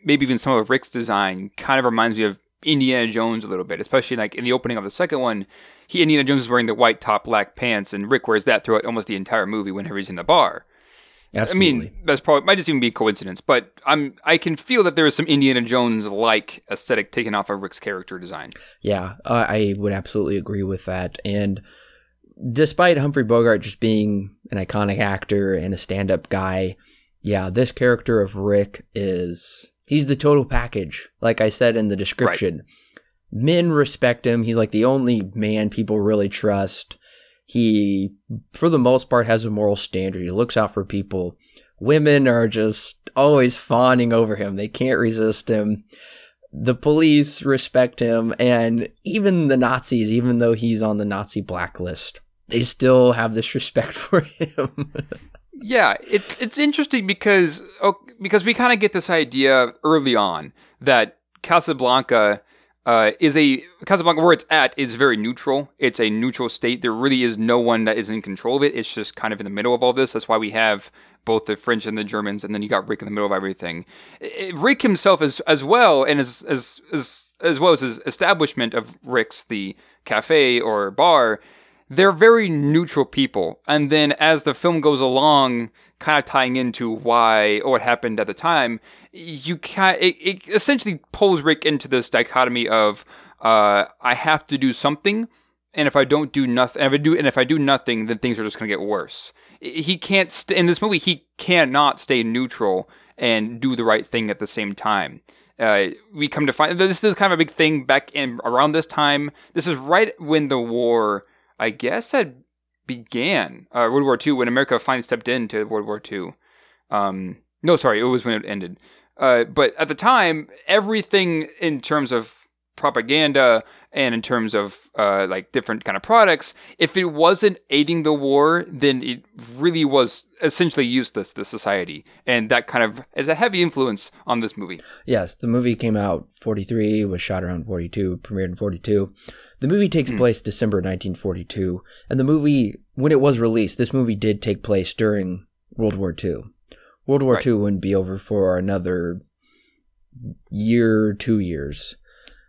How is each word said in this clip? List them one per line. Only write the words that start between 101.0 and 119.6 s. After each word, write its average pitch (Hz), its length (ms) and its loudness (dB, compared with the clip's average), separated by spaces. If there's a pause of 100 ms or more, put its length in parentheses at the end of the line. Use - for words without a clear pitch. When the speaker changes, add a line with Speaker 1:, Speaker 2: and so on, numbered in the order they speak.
Speaker 1:
cannot 147 640 2
stay 123 240 0
neutral 113 640 -2 (260)
and 113 440 -2
do 127 160 -2
the 117 80 -4
right 110 220 2
thing 113 220 -4
at 101 120 -6
the 107 60 -6
same 101 280 -6
time. 95 460 -4 (380)
Uh, 101 300 2 (240)
we 147 140 -4
come 151 200 -2
to 131 60 0
find, 165 280 0
this 190 240 0
is 208 100 4
kind 196 180 2
of 170 40 0
a 160 80 2
big 147 60 -14
thing 156 340 0
back 139 280 0
in, 131 320 -6
around 131 280 2
this 156 140 0
time. 143 440 -2 (220)
This 160 160 -4
is 160 80 -2
right 170 420 0
when 151 300 0
the 131 100 0
war, 117 680 0 (340)
I 110 100 0
guess, 135 400 -4
had 147 320 -2 (420)
began, 120 880 -4
uh, 120 220 0
World 139 100 2
War 135 140 2
Two, 151 180 0
when 123 140 -2
America 131 320 0
finally 131 220 -2
stepped 117 260 -6
into 113 360 -4
World 107 220 -6
War 104 140 -8
Two. 92 340 -10 (560)
Um, 95 480 -4 (240)
no, 165 140 4
sorry, 117 240 2
it 117 40 0
was 123 200 0
when 117 100 -2
it 107 100 -6
ended. 95 320 -10 (400)
Uh, 123 280 4
but 139 320 0